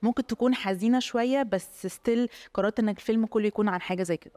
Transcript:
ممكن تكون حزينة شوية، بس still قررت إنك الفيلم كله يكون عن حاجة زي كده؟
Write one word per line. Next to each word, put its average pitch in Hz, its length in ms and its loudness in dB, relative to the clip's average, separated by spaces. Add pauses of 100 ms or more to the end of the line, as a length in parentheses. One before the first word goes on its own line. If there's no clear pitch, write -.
ممكن 240 240 0
تكون 254 280 2
حزينة 208 440 0
شوية، 254 440 0
بس 196 440 -4
still 233 420 0 (260)
قررت 196 240 0
إنك 208 200 0
الفيلم 226 280 0
كله 214 200 0
يكون 208 220 0
عن 180 120 0
حاجة 185 220 -4
زي 170 140 0
كده؟ - 200 -16